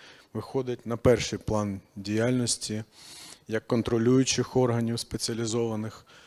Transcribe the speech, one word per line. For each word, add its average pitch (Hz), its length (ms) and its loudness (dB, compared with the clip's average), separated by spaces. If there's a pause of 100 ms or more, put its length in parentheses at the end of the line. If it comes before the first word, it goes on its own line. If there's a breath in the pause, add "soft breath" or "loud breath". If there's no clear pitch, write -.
(340 loud breath)
виходить 123 520 -6
на 117 100 -4
перший 110 420 4
план 101 420 -2 (160)
діяльності 110 880 -2 (640 loud breath)
як 110 180 -4
контролюючих 123 880 2
органів, 117 440 2
спеціалізованих, 110 1080 -4 (200 loud breath)